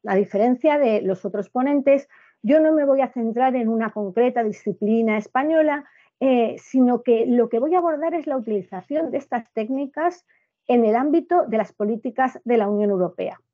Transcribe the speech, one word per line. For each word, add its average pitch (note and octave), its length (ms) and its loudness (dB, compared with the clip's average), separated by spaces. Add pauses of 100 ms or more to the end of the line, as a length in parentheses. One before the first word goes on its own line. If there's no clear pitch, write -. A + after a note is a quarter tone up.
a G3+ 120 -2
diferencia B3 640 2
de A3+ 240 2
los F#3 220 -4
otros G3 260 -6
ponentes, C#4 580 0 (320)
yo C#4+ 180 4
no D#4 140 4
me D4 120 2
voy C4+ 160 2
a B3+ 120 -4
centrar A#3+ 420 -2
en A3+ 140 0
una A3 220 -2
concreta A#3 520 -2
disciplina G#3+ 760 -2
española, D4 680 0 (340)
eh, B3 380 2
sino B3 460 0
que A3+ 240 2
lo A#3+ 220 2
que A#3 100 -2
voy D#4 160 0
a - 20 4
abordar E4 380 -2
es D#4 100 -6
la C#4+ 100 -4
utilización A3 760 -6
de C#4+ 80 -4
estas A#3+ 340 -8
técnicas C#4 720 -6 (400)
en A#3+ 200 4
el G#3+ 100 2
ámbito E4 500 0
de A3 140 -4
las - 120 -6
políticas A#3 760 -4
de A#3 120 2
la G3+ 100 2
Unión G#3 220 0
Europea. F3+ 500 -2 (140)